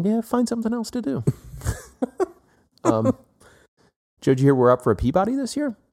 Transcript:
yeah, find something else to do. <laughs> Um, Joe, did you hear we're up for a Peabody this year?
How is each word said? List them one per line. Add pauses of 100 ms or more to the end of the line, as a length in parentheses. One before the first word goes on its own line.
yeah,
find
something
else
to
do.
<laughs>
Um, (1040)
Joe,
did
you
hear
we're
up
for
a
Peabody
this
year? (160)